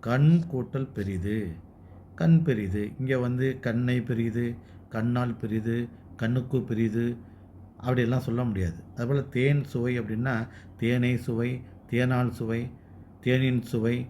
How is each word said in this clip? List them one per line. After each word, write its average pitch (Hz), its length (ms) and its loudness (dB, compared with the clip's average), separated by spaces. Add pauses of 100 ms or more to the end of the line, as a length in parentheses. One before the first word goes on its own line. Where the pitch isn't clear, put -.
கண் 147 420 6 (100)
கூட்டல் 135 400 -4
பெரிது, 98 600 -4 (640)
கண் 165 280 6
பெரிது. 104 560 0
இங்க 131 200 0
வந்து 123 420 0
கண்ணை 123 400 0
பெரிது, 117 540 -2 (340)
கண்ணால் 120 480 0
பெரிது, 117 520 -2 (280)
கண்ணுக்கு 123 460 0
பெரிது 117 540 0 (600)
அப்படியெல்லாம் 123 440 2
சொல்ல 123 240 -2
முடியாது. 95 400 -2 (100)
அதுபோல 131 280 0
தேன் 135 420 2
சுவை 123 360 -2
அப்படின்னா, 113 480 -2 (280)
தேனை 123 420 2
சுவை, 123 440 -2 (280)
தேனால் 123 380 2
சுவை, 117 420 -4 (520)
தேனின் 127 400 2
சுவை 120 480 0